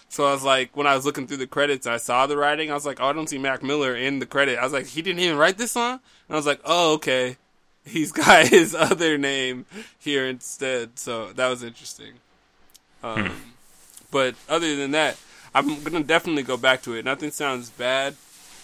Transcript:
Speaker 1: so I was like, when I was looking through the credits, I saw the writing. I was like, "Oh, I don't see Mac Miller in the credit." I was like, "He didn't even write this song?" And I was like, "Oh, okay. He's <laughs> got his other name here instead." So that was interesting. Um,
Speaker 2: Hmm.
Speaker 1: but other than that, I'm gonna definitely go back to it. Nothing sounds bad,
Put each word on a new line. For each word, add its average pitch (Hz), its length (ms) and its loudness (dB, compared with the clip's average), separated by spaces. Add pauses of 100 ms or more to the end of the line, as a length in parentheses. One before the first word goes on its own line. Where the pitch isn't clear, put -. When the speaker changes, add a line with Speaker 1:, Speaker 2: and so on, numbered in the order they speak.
Speaker 1:
so 147 160 -2
I 139 80 4
was 135 100 -4
like, 131 320 0
when 143 100 0
I 143 100 4
was 131 100 0
looking 143 200 -4
through 139 120 -10
the 131 100 -6
credits, 139 400 -2
I 117 100 -2
saw 127 300 2
the 147 100 -2
writing. 151 320 0
I 147 40 -4
was 143 120 -4
like, 139 140 -6
"Oh, 123 80 0
I 143 60 2
don't 156 160 -6
see 143 80 -6
Mac 131 260 -4
Miller 135 320 0
in 135 240 -2
the 123 60 -6
credit." 135 340 0
I 120 40 0
was 131 100 0
like, 135 140 -4
"He 156 140 -10
didn't 175 200 -4
even 170 160 0
write 175 200 4
this 226 140 -4
song?" 240 220 -2 (340)
And - 80 -6
I - 0 -
was 151 100 -2
like, 143 200 0
"Oh, 165 300 4
okay. 131 420 -2 (480)
He's 151 260 -4
<laughs> 311 120 -2
got 170 240 10
his 170 280 6
other 160 420 2
name 135 480 -4 (340)
here 139 280 -2
instead." 127 720 -6
So 113 340 -8
that 127 140 0
was 123 160 -4
interesting. 113 500 -18 (920)
Um, 110 260 -8
Speaker 2:
Hmm. - 200 -16 (640)
Speaker 1:
but 131 240 0 (140)
other 160 260 0
than 139 160 -4
that, 151 260 0 (380)
I'm 143 280 0
gonna 156 200 -4
definitely 156 400 0
go 127 140 -4
back 127 260 4
to 120 120 -8
it. 113 100 -6
Nothing 143 260 -4
sounds 127 380 -6
bad, 131 460 -2 (480)